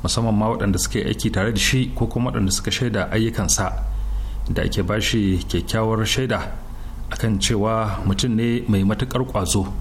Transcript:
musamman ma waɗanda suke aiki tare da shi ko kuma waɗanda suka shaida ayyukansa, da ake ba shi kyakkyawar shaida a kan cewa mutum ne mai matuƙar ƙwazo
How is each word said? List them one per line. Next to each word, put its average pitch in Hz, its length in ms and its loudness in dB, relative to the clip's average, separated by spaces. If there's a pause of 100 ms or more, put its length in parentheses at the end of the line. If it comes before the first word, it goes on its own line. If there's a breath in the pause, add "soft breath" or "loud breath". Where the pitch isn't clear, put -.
musamman 113 320 2
ma 107 160 4
waɗanda 101 280 2
suke - 280 -2
aiki 110 240 -2
tare 104 220 0
da 104 60 0
shi 127 360 2
ko 113 120 0
kuma 123 240 -2
waɗanda 95 200 0
suka - 200 -2
shaida 107 400 0
ayyukansa, 107 600 0 (800 loud breath)
da - 120 0
ake - 200 0
ba 104 180 0
shi 98 460 2
kyakkyawar 110 580 0
shaida 117 460 0 (600 loud breath)
a - 60 -4
kan 110 220 2
cewa 107 680 0
mutum 104 300 2
ne 117 320 2
mai 98 160 4
matuƙar 123 420 0
ƙwazo 95 420 0 (140)